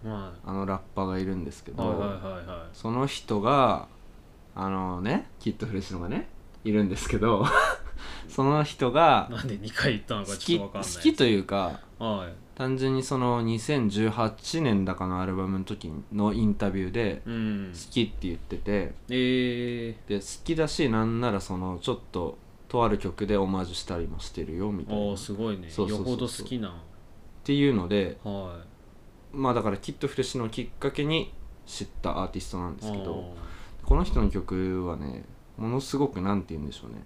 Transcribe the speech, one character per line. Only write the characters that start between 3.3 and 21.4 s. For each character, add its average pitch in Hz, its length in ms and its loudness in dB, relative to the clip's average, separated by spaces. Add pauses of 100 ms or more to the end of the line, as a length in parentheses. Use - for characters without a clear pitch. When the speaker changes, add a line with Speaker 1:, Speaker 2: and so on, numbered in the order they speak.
Speaker 2:
が、 117 480 4 (640)
あ 95 140 -2
の 92 320 -2
ね、 135 280 0 (120)
キ 110 100 -2
ッ - 80 -4
ド・ - 80 -4
フ 107 80 -6
レ 92 80 0
シ - 120 -8
ノ 87 60 -4
が 87 80 -4
ね、 147 200 -2 (360)
い 110 60 0
る 107 140 6
ん 98 40 2
で 90 80 0
す - 120 -4
け 107 100 2
ど、 107 260 6 (420)
<laughs> - 420 -8
そ - 160 2
の 147 180 6
人 131 300 2
が、 139 380 8
Speaker 1:
な 110 120 -6
ん 131 60 -4
で 104 120 -4
二 107 100 -8
回 - 220 2
言 104 80 -2
っ - 40 -12
た 117 120 -2
の 101 80 -4
か 98 120 -6
ち - 180 2
ょ - 20 4
っ - 20 2
と 101 80 -2
わ 101 40 -10
か 104 80 -6
ん 98 40 -2
な 92 60 -4
い。 - 20 -4
Speaker 2:
好 - 0 -
き、 87 60 -6
好 85 60 -10 (100)
き 311 40 0
と 143 80 6
い 110 140 6
う 92 60 0
か、 95 360 -2 (180)
Speaker 1:
は 104 300 -2
い。 87 60 -12 (220)
Speaker 2:
単 131 200 0
純 131 180 2
に 131 80 2
そ 131 160 0
の 120 240 2
二 113 160 2
千 120 300 2
十 107 220 2
八 110 500 -2
年 107 240 4
だ 92 100 0
か 92 120 -2
の 92 140 0
ア 92 60 0
ル 95 100 -2
バ 95 100 0
ム 95 120 0
の 92 60 -2
時 92 260 -8 (220)
の 104 200 4
イ 101 120 2
ン 104 100 6
タ 101 160 2
ビ 95 140 0
ュ 90 40 -2
ー - 20 -4
で、 107 360 0
Speaker 1:
う 113 40 -8
ん。 107 420 -2
Speaker 2:
好 85 200 -14
き 120 100 4
っ 104 80 0
て - 180 -4
言 82 80 -2
っ - 20 -8
て - 180 -8
て、 101 380 0 (140)
Speaker 1:
え 120 880 0 (100)
ー。 - 20 -20
Speaker 2:
で、 101 120 0
好 - 240 -12
き 165 120 0
だ 156 120 2
し、 151 200 2
な 110 160 4
ん 113 160 2
な 120 120 2
ら 98 80 0